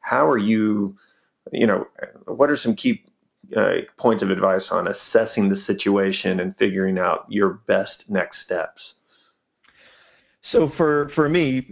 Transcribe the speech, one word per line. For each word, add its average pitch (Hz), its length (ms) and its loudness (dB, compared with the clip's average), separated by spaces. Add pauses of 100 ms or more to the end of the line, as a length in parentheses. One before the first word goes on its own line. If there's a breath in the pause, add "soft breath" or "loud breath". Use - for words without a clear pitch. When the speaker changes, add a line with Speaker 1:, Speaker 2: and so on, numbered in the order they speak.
Speaker 1:
How 143 280 0
are 131 100 2
you, 104 580 0 (560 soft breath)
you 117 140 4
know, 98 200 0 (400)
what 139 240 2
are 143 60 2
some 113 180 0
key, 117 300 -2 (520)
uh, 98 220 2 (180)
points 110 260 2
of 98 80 0
advice 95 400 0
on 90 160 -2
assessing 104 640 0
the 98 80 2
situation 98 840 0
and 92 180 -6
figuring 95 420 0
out 90 300 -2
your 98 260 0 (120)
best - 440 -2
next 92 280 -4
steps? - 560 -8 (1500 soft breath)
Speaker 2:
So - 260 2
for, 147 400 0
for 147 200 0
me, 139 440 0